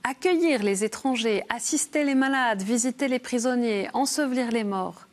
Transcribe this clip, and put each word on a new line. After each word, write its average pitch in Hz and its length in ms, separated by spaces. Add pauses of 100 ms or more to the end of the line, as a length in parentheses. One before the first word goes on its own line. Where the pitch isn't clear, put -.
accueillir 320 600
les 196 200
étrangers, 226 640
assister - 540
les 277 120
malades, 262 480
visiter 247 440
les 254 120
prisonniers, 240 760
ensevelir 254 560
les 233 140
morts. 190 500